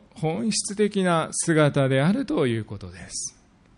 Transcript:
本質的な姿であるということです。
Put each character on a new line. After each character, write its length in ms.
本 360
質 260
的 260
な 280
姿 580
で 120
あ 100
る 140
と 220
い 120
う 40
こ 140
と 120
で 200
す。 280